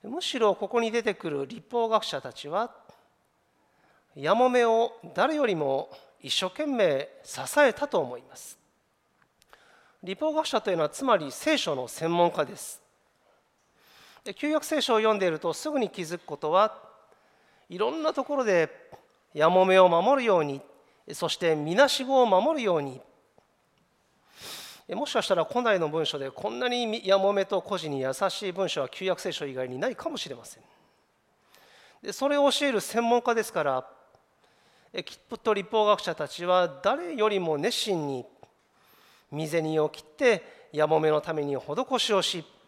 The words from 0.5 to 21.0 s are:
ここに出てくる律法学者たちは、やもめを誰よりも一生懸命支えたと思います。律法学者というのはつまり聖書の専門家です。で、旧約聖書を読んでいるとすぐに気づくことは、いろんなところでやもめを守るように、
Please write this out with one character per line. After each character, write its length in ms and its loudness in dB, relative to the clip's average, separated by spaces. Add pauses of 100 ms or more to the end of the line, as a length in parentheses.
こ 120 -6
こ 140 0
に 80 -2
出 140 -2
て 100 -2
く 160 -10
る 160 -4
律 260 -16
法 160 0
学 160 0
者 160 -6
た 140 -12
ち 140 -16
は、 280 -4 (1400)
や 200 0
も 140 4
め 160 4
を 340 2 (140)
誰 220 2
よ 100 0
り 100 0
も 400 -2 (240)
一 140 -8
生 160 -2
懸 160 -6
命 420 0 (160)
支 160 -14 (200)
え 120 6
た 160 -6
と 120 0
思 180 -4
い 60 -18
ま 120 -20
す。 220 -20 (1500)
律 160 -8
法 140 0
学 140 0
者 120 0
と 120 -2
い 20 0
う 40 0
の 60 2
は 60 0
つ 160 -8
ま 100 4
り 160 -4
聖 260 0
書 180 -2
の 120 -6
専 240 -4
門 200 4
家 120 -2
で 140 -8
す。 240 -16 (1400)
で、 100 -12
旧 160 -4
約 160 0
聖 160 -2
書 140 2
を 20 4
読 160 4
ん 60 0
で 80 2
い 40 2
る 80 -4
と 140 -4
す 160 -6
ぐ 100 -2
に 100 -2
気 120 -10
づ 160 -8
く 80 -16
こ 100 -10
と 160 -4
は、 300 2 (880)
い 80 -12
ろ 140 0
ん 120 -6
な 80 0
と 140 -4
こ 120 -4
ろ 60 0
で 260 2 (640)
や 160 4
も 160 6
め 140 8
を 80 10
守 360 4
る 40 0
よ 120 6
う 40 4
に、 180 -4 (520)